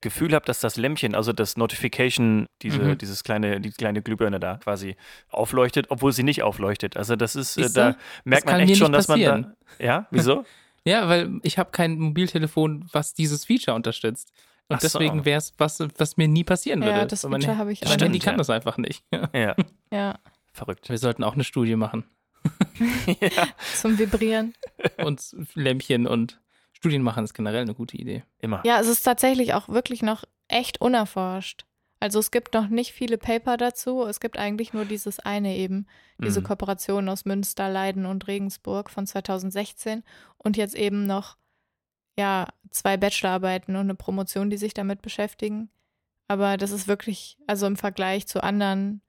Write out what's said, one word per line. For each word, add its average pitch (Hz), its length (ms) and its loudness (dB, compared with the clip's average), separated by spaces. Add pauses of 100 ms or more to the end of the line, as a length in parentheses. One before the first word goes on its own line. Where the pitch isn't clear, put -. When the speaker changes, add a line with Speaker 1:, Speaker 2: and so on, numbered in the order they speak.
Speaker 1:
Gefühl 147 320 0
hab, 151 100 4
dass - 160 -2
das - 160 -2
Lämpchen, 127 380 0
also 110 180 2
das 104 240 0
Notification, 117 880 2 (160)
diese, - 220 0
Speaker 2:
Mhm. 143 160 2
Speaker 1:
dieses 98 260 -8
kleine, 104 380 0
die 104 80 -6
kleine 107 320 -2
Glühbirne 107 360 0
da 92 200 -4
quasi 98 380 -4 (340)
aufleuchtet, 123 580 2
obwohl 135 240 2
sie 123 100 0
nicht 143 200 2
aufleuchtet. 101 560 -2
Also 104 180 0
das 110 180 0
ist, 135 220 -4
äh, 165 60 2
Speaker 2:
Siehste? 123 180 2
Speaker 1:
da 123 160 4 (280)
merkt 131 180 4
Speaker 2:
Das - 20 -10
Speaker 1:
man 143 80 4
Speaker 2:
kann 180 80 6
Speaker 1:
echt 185 100 8
Speaker 2:
mir 196 60 8
Speaker 1:
schon, 196 140 8
Speaker 2:
nicht 147 80 6
Speaker 1:
dass - 100 4
man 160 120 6
da 160 100 6
Speaker 2:
passieren. - 260 -2 (220)
Speaker 1:
Ja, 139 320 0
wieso? 131 400 4
Speaker 2:
<laughs> - 40 -20 (300)
Ja, 190 240 4
weil 170 360 2
ich - 140 0
hab 180 140 0
kein 165 240 2
Mobiltelefon, 156 960 0
was 151 220 -2
dieses 147 300 0
Feature 233 320 2
unterstützt. 113 560 -4 (360)
Und 147 80 0
Speaker 1:
Ach 123 40 0
so. 160 180 0
Speaker 2:
deswegen 151 260 0
wär's 147 320 0
was, 151 220 0 (180)
was 156 200 0
mir 160 120 4
nie 156 140 4
passieren - 400 0
würde. 208 160 2
Speaker 3:
Ja, 208 80 4
das 202 180 -6
Speaker 2:
Weil 277 60 -4
mein 269 100 0
Speaker 3:
Feature 220 180 0
Speaker 2:
Handy 214 60 -2
Speaker 3:
hab 208 80 -4
ich - 140 -6
auch - 40 -2
Speaker 2:
mein 147 100 4
Handy 175 180 4
Speaker 1:
Stimmt, 175 60 -4
Speaker 2:
kann 202 100 2
Speaker 1:
ja. - 40 0
Speaker 2:
das 143 120 0
einfach 113 280 0
nicht. - 340 -6
<laughs> - 200 -4
Speaker 1:
Ja. 110 220 0 (380)
Speaker 3:
Ja. 202 260 -2 (340)
Speaker 1:
Verrückt. - 380 -8
Speaker 2:
Wir 120 80 -2
sollten 117 260 0
auch 107 100 0
eine 139 100 2
Studie 113 320 0
machen. 110 280 -2 (400)
<laughs> 151 80 2 (680)
Speaker 1:
Ja. 175 260 2 (300)
Speaker 3:
Zum 220 220 2
Vibrieren. 220 560 0 (440)
Speaker 2:
Und 151 380 -4 (180)
Lämpchen 131 520 2
und 120 340 0 (320)
Studien 147 300 0
machen 117 220 0
ist 104 100 -10
generell 110 280 -2
eine 110 120 -4
gute 117 220 -10
Idee. 107 280 -8 (140)
Speaker 1:
Immer. 107 260 -4
Speaker 3:
Ja, 233 160 4
es 226 80 2
ist 233 140 2
tatsächlich 254 520 2
auch 202 140 -2
wirklich 240 340 -2
noch 220 220 -2 (240)
echt - 320 -2
unerforscht. 190 840 -2 (360)
Also 208 180 0
es 220 140 -2
gibt 233 220 -2
noch 220 140 2
nicht 233 240 -2
viele 233 260 -2
Paper 233 380 0
dazu. 247 480 -2
Es 208 140 -8
gibt - 180 -8
eigentlich 208 360 -4
nur 214 120 -4
dieses 208 360 -8
eine 202 360 -2
eben, 190 300 -4 (320)
diese 196 220 0
Speaker 1:
Mhm. - 40 -4
Speaker 3:
Kooperation 196 640 -2
aus 190 160 -6
Münster, 196 460 -2
Leiden 190 360 -2
und 190 200 -6
Regensburg 196 640 -6
von 202 160 -6
zweitausendsechzehn 196 960 -6 (360)
und 214 180 0
jetzt 208 180 -2
eben 202 320 0
noch, 196 300 -4 (840)
ja, 196 300 0 (220)
zwei - 260 0
Bachelorarbeiten 185 800 0
und 196 60 -2
eine 196 120 0
Promotion, 190 560 -4
die 208 60 -4
sich 208 180 -6
damit 196 260 -4
beschäftigen. 214 720 -6 (560)
Aber 196 300 2
das 202 160 -2
ist 196 160 -6
wirklich, 202 580 -4
also 202 200 0
im 196 100 0
Vergleich 190 500 -2
zu - 160 -4
anderen 202 680 0